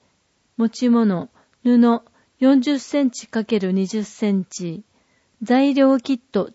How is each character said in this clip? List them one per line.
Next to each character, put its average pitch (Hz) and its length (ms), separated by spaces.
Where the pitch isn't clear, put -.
持 226 140
ち 247 180
物、 220 400
布、 240 400
四 262 240
十 285 160
セ 285 240
ン 254 80
チ - 160
か 220 180
け 214 160
る 185 120
二 190 140
十 214 160
セ 202 300
ン 190 140
チ。 175 360
材 262 320
料 269 240
キ 269 160
ッ 240 60
ト 190 220